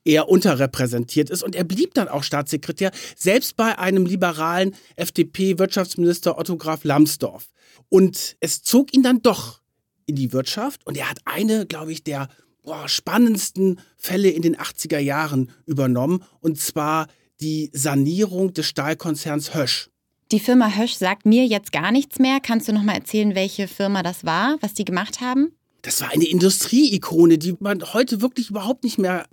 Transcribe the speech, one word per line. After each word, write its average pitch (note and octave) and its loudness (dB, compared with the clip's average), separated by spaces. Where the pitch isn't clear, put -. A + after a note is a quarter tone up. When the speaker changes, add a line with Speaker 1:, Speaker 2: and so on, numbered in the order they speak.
Speaker 1:
eher D#3 4
unterrepräsentiert C3 2
ist. F3+ -6
Und F#3+ -6
er F#3 -2
blieb F#3+ -2
dann G#3+ 0
auch C#3+ -6
Staatssekretär, D3+ -4
selbst G#3+ 0
bei A3+ 0
einem F#3 2
liberalen F3 -2
F-D-P-Wirtschaftsminister F3 0
Otto E3 -4
Graf D#3 -6
Lambsdorff. C#3+ 2
Und F#3+ 4
es - -4
zog C#4 2
ihn C4 6
dann B3 4
doch - 0
in D3+ -2
die C3+ -2
Wirtschaft G#3 -6
und C#3 -8
er - -6
hat - -8
eine, G#3+ 0
glaub D#3 -10
ich, D#3 -10
der, C#3 -6
boah, D3 -12
spannendsten F#3+ 0
Fälle F#3+ 0
in D#3+ -4
den E3 0
achtziger D3+ -6
Jahren C#3+ -2
übernommen, C#3 0
und D#3+ -2
zwar D#3 -2
die D#3 -4
Sanierung F3 0
des D#3 -4
Stahlkonzerns D3+ -4
Hösch. - -4
Speaker 2:
Die G#3+ 4
Firma A#3+ 4
Hösch A3+ -2
sagt F#3+ -2
mir A#3+ 6
jetzt G#3 -2
gar D#3+ -2
nichts C#4 0
mehr. C4 2
Kannst A3+ -2
du G#3+ 0
noch G#3+ 2
mal G#3 0
erzählen, G#3 0
welche F#3+ -2
Firma G3 -2
das F3 -6
war, G#3 0
was G#3 -6
die G3+ -4
gemacht F#3 -4
haben? C4 0
Speaker 1:
Das - -4
war C3+ -6
eine D#3+ 2
Industrieikone, F3 4
die E3+ -2
man G3+ -4
heute A#3+ 0
wirklich B3+ -2
überhaupt G#3 -6
nicht A#3 -2
mehr F3+ -2